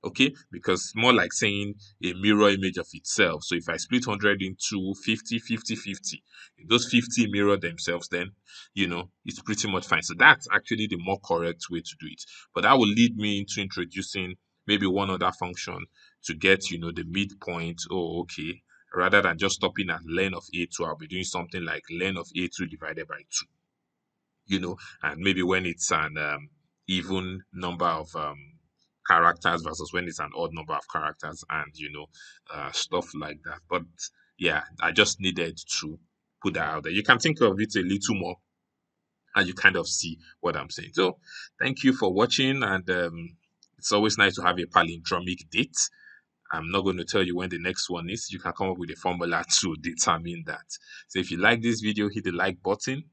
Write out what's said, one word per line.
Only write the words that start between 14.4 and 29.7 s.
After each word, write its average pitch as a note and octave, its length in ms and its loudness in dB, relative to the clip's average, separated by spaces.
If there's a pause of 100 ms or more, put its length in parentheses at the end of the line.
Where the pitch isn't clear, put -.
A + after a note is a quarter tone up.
maybe G2+ 200 2
one F#2+ 220 2
other F#2 240 0
function F#2 540 -8 (380)
to - 100 -4
get, F#2+ 360 4
you E2+ 80 -4
know, E2+ 140 -6
the E2 120 -6
midpoint. E2+ 760 -6 (100)
Oh, E2+ 300 -4
okay. E2 400 -8 (340)
Rather F#2+ 280 6
than E2+ 160 2
just F#2+ 160 2
stopping F#2 340 -2
at E2+ 180 -6
len F#2 280 0
of E2+ 100 -12 (100)
A F2 120 -2
two, - 180 -6
I'll D#2 140 -6
be D#2 80 -16
doing F2+ 180 -6
something F2 400 -6
like D#2 260 -6
len F2+ 280 -2
of E2+ 180 -10
A F2+ 120 -2
two F#2 180 -6
divided D#2+ 420 -10
by C2 120 -12 (100)
two, - 160 -6 (1000)
you F#2+ 160 -2
know, F2+ 160 -6 (260)
and D2+ 160 -4
maybe F#2 240 0
when F#2 220 2
it's - 260 -4
an, D#2 280 0
um, D2 320 -6 (360)
even F#2 540 -2 (140)
number F2 320 -4
of, D#2+ 280 -2
um, D2+ 220 -6 (720)
characters E2+ 540 0
versus D#2 320 -8